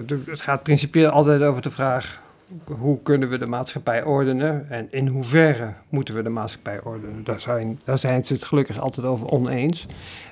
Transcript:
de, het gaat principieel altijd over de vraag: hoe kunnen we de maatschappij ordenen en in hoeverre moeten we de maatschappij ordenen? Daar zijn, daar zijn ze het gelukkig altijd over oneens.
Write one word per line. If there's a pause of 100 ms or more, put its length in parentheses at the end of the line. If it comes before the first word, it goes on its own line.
de,
het
gaat
principieel
altijd
over
de
vraag: (440)
hoe
kunnen
we
de
maatschappij
ordenen
en
in
hoeverre (160)
moeten
we
de
maatschappij
ordenen?
Daar
zijn,
daar
zijn
ze
het
gelukkig
altijd
over
oneens. (460)